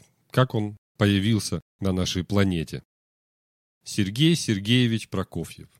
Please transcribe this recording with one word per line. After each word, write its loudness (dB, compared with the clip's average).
как 2
он -4
появился 2
на 0
нашей -2
планете. 0
Сергей 0
Сергеевич 0
Прокофьев. -8